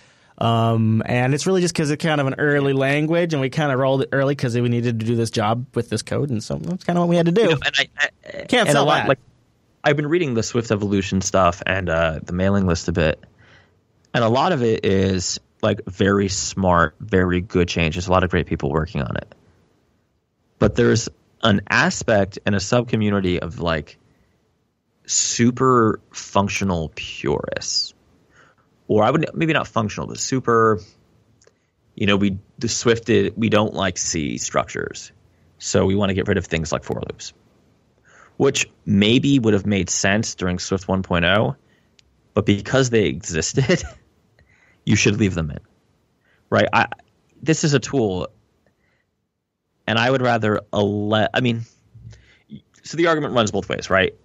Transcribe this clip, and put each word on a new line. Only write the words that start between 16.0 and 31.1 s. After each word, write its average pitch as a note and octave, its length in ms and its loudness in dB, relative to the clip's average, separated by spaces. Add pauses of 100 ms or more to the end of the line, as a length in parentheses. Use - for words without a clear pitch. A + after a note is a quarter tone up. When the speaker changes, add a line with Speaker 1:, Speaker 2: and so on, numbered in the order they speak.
Speaker 2:
smart, F2+ 720 0
very F#2 400 2
good F2 300 0
changes, E2+ 380 -2
a F2+ 40 0
lot F2+ 140 4
of E2+ 40 0
great E2+ 180 0
people D2+ 240 -2
working D#2 320 -2
on - 120 -8
it. - 180 -8 (1300)
But G#2+ 160 2
there's A#2+ 320 2 (360)
an G#2+ 260 4
aspect A2+ 760 0
and G2+ 100 0
a G2 40 0
sub-community G#2 800 0
of, - 200 -10
like, D#2+ 380 -4 (1080)
super A#2+ 920 2 (120)
functional G2 840 -2
purists. - 1000 -6 (920)
Or G#2+ 160 4
I A#2 80 4
would, D#3 220 0
maybe D#3+ 200 -2
not - 140 0
functional, G#2 400 -4
but - 120 -12
super, A2+ 640 0 (1120)